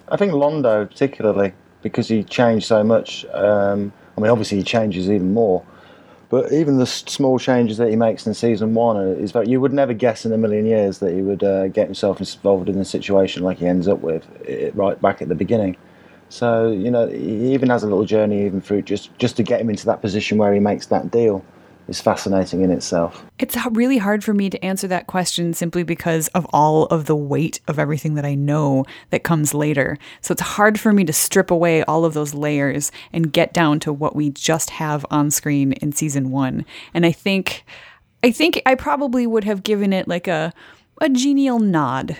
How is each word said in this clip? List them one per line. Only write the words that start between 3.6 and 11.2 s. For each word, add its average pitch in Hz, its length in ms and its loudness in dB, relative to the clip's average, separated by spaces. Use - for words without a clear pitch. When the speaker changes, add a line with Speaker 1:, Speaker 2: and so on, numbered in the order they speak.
Speaker 1:
I 107 40 -2
mean, 110 80 2
obviously 107 300 0
he 90 40 0
changes 98 460 0
even 95 240 2
more, 104 300 2
but 123 220 0
even 147 260 4
the 127 60 4
s-, - 240 -4
small 131 320 0
changes 120 380 0
that 117 120 2
he 107 60 0
makes 113 320 0
in 107 60 -2
season 110 420 0
one 117 220 2
is 95 340 -2
that 113 160 0
you 127 140 2
would 131 120 2
never 135 200 2
guess 113 320 -2
in 113 80 0
a 110 40 0
million 107 280 0
years 104 340 2
that 90 140 -2
he 95 80 -2